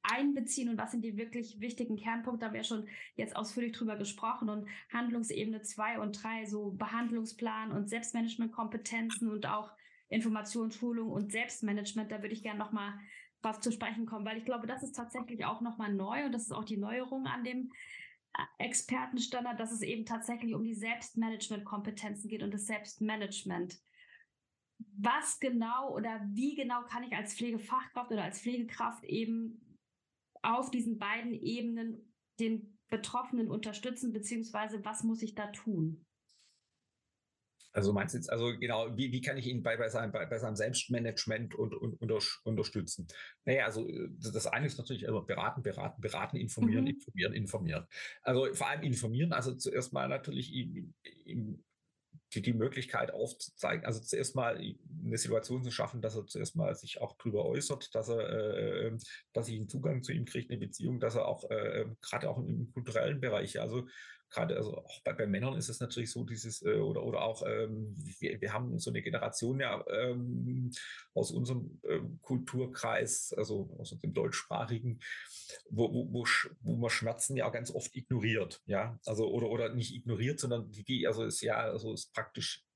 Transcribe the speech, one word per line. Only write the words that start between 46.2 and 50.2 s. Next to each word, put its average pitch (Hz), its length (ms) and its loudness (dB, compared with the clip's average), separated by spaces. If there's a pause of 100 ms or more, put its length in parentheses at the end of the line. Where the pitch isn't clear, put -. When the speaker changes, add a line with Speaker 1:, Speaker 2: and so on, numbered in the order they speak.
Speaker 2:
informieren, 220 480 4
Speaker 1:
Mhm. 285 60 4
Speaker 2:
informieren, - 440 -2
informieren. 85 520 0 (360)
Also 127 320 4
vor - 140 0
allem 151 140 0
informieren, 123 500 4
also 123 220 2
zuerst 127 380 0
mal 131 160 2
natürlich 131 420 -2